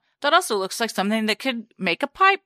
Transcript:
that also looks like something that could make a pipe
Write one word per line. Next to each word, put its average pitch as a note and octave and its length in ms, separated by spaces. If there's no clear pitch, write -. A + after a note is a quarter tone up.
that D4 100
also E4 240
looks F#3+ 240
like A3+ 100
something G#3+ 360
that G#3+ 120
could A#3+ 280
make F#3 240
a C#4 60
pipe F#4+ 380